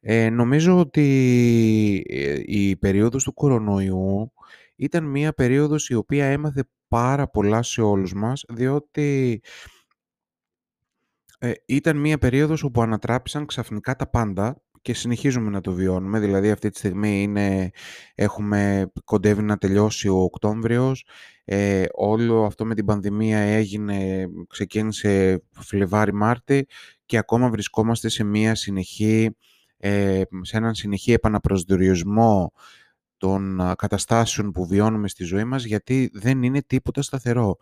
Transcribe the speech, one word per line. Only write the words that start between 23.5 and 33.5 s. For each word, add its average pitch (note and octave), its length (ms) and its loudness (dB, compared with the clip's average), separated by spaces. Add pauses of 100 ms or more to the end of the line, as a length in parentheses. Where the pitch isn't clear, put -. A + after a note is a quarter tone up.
ξεκίνησε G2 1000 0
Φλεβάρι, G2+ 640 0
Μάρτι A#2+ 520 0 (400)
και A#2 120 0
ακόμα A#2+ 320 2
βρισκόμαστε A2+ 580 -2
σε A2 160 -2
μία G#2+ 300 2
συνεχή, G#2+ 760 0 (560)
ε, G2 360 0 (200)
σε F#2 140 -6
έναν A2+ 180 0
συνεχή G#2 380 -2
επαναπροσδιορισμό G2 1400 2 (640)
των, F#2+ 440 -2